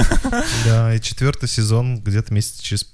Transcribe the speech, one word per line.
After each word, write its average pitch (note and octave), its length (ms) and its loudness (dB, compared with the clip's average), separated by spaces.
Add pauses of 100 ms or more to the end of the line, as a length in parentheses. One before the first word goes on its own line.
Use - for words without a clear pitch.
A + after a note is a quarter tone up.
(640)
Да, A2+ 280 2
и A2+ 80 0
четвертый C3 480 -2
сезон A2+ 520 0
где-то G#2 340 -2
месяц - 240 -4
через - 360 -6